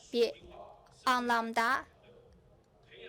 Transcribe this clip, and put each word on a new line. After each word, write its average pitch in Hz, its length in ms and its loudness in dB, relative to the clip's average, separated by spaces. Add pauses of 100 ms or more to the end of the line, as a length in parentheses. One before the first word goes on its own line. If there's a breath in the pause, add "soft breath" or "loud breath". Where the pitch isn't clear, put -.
(120)
bir 233 200 4 (720)
anlamda 240 800 2 (1200)